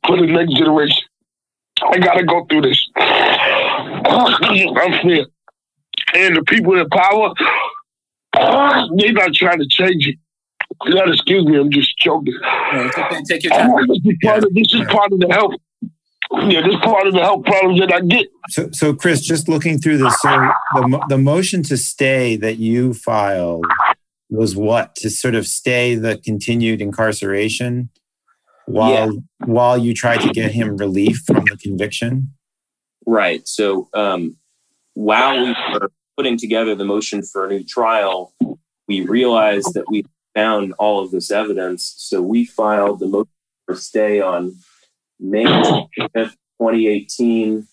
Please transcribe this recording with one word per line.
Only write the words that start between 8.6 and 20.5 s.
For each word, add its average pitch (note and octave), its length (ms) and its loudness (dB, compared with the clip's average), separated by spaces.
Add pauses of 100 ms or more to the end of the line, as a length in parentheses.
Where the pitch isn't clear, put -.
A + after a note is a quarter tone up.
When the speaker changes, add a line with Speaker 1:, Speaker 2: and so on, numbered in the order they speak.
Speaker 1:
not F#3 220 2
trying F3 240 2
to C#3+ 100 -2
change F3+ 380 2
it. D3 100 -4 (680)
You F3 100 0
gotta F#3 180 2
excuse F3+ 340 2
me, D3 120 4
I'm C#3+ 120 2
just C#3+ 280 0
choking. D3+ 360 0 (380)
Speaker 2:
No, B2+ 140 -4
it's C3 120 -6
okay. E3 300 -6
Take E3 160 -4
your D#3+ 80 0
time. - 360 4
Speaker 1:
This - 160 2
is F3+ 180 2
part G#3+ 220 4
of, F#3+ 100 0
this G#3+ 200 2
is A#3 60 2
Speaker 3:
Yeah. - 120 -4
Speaker 1:
part G3+ 200 2
of F#3+ 80 2
the F3 100 2
health. G3 240 2 (960)
Yeah, E3+ 120 2
this F#3+ 120 2
is - 60 -2
part G3+ 260 2
of F#3+ 80 2
the F3+ 60 4
health F#3+ 240 2
problems F#3 360 4
that F#3 120 2
I F3+ 80 2
get. F#3+ 260 2 (220)
Speaker 3:
So, D#3 240 -4
so D3+ 220 0
Chris, D3+ 260 0
just D#3+ 280 -4
looking D#3+ 300 0
through D4+ 200 2
this, - 220 2
so - 300 2 (240)